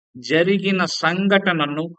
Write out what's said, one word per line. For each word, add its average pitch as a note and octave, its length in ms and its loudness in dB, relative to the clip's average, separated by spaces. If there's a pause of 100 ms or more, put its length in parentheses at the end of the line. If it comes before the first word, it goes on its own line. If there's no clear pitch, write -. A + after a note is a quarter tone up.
(160)
జరిగిన F3+ 680 2
సంఘటనను E3+ 1000 0 (160)